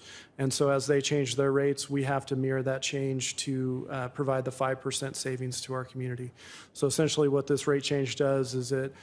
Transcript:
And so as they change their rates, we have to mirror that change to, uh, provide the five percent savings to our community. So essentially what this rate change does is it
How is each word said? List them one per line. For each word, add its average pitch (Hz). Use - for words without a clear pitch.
And 135
so 143
as 139
they 143
change 135
their 139
rates, 139
we 139
have 135
to 139
mirror 131
that 131
change 135
to, 131
uh, 131
provide 131
the 131
five 131
percent -
savings 127
to 131
our 127
community. 123
So -
essentially 147
what 139
this 139
rate 143
change 135
does 135
is 127
it 135